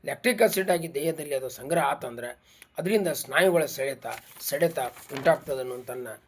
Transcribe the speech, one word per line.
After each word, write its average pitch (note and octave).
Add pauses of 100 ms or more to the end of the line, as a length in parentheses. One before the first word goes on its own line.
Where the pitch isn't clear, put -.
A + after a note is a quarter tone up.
ಲ್ಯಾಕ್ಟಿಕ್ A3
ಆಸಿಡ್ F#3+
ಆಗಿ E3
ದೇಹದಲ್ಲಿ D3+
ಅದು C3
ಸಂಗ್ರಹ D3
ಆತಂದ್ರೆ B2 (380)
ಅದರಿಂದ G3+
ಸ್ನಾಯುಗಳ E3
ಸೆಳೆತ, C3+ (360)
ಸೆಳೆತ D#3+ (340)
ಉಂಟಾಗ್ತದೆ C#3+
ಅನ್ನುವಂಥದ್ದನ್ನ B2+ (200)